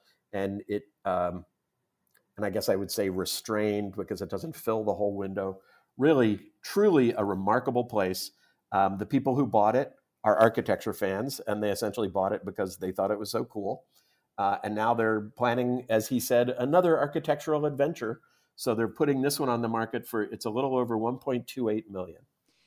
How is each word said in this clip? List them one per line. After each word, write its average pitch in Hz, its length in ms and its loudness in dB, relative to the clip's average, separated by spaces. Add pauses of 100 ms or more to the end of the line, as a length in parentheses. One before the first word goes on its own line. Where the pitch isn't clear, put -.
(320)
and 98 360 -4
it, 104 160 -4 (200)
um, 90 400 -2 (920)
and 104 80 -2
I 98 40 -2
guess 98 200 -2
I 98 60 2
would 98 140 -4
say 101 200 -2
restrained 104 840 -2
because 101 280 -8
it 92 80 -8
doesn't 151 260 -8
fill 110 280 -2
the 104 100 0
whole 101 200 -2
window. 98 460 -6 (380)
Really, 123 420 4 (220)
truly 160 500 4
a 107 120 -2
remarkable 113 600 0
place. 95 460 -2 (400)
Um, 98 260 2
the 101 80 -6
people 131 320 0
who 139 100 2
bought 107 300 4
it 185 160 0 (320)
are 107 140 4
architecture 110 560 4
fans, 101 520 -2
and 104 160 -2
they 104 80 0
essentially 101 380 -2
bought 95 240 0
it - 140 -6
because 95 320 -6
they 92 140 -4
thought 98 180 0
it 104 80 -2
was 107 120 -8
so 113 140 -2
cool. 107 400 -8 (540)
Uh, 101 260 2
and 104 100 -4
now 110 200 2
they're 110 260 2 (160)
planning, 123 540 0
as 110 180 2
he 123 100 0
said, 120 300 4 (100)
another 160 400 4
architectural 147 680 -2
adventure. 139 560 -2 (340)
So 120 180 0
they're 110 140 2
putting 139 320 0
this 143 180 0
one 135 120 0
on 117 100 0
the 117 80 -2
market 113 400 -4
for, 110 140 0
it's 104 240 -8
a 113 40 -2
little 131 240 0
over 117 220 0
one 117 220 -2
point 123 280 -4
two 120 220 -4
eight 107 220 -2
million. 90 300 -10 (460)